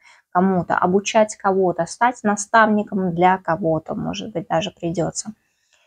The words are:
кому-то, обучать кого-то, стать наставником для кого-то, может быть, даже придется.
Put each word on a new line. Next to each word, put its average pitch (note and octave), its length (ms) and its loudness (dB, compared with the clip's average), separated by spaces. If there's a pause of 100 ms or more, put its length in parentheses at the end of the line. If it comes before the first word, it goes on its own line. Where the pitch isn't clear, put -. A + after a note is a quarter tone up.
(300)
кому-то, F3+ 460 2
обучать G3+ 600 0
кого-то, F#3 500 0
стать B3 360 -2
наставником G#3 920 0
для F3+ 240 4
кого-то, E3 560 -2
может F3+ 380 -8
быть, - 160 -6
даже E3 220 -2
придется. E3+ 600 -6 (560)